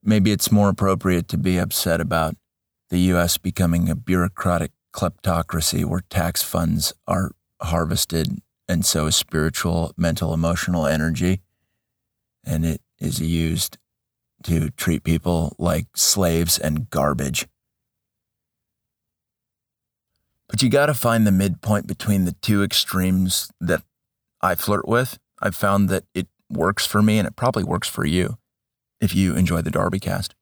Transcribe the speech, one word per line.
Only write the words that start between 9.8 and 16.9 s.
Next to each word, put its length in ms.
mental, 380
emotional 520
energy, 560
and 220
it 160
is 220
used 580
to 280
treat 320
people 540
like 380
slaves 600
and 320
garbage. 580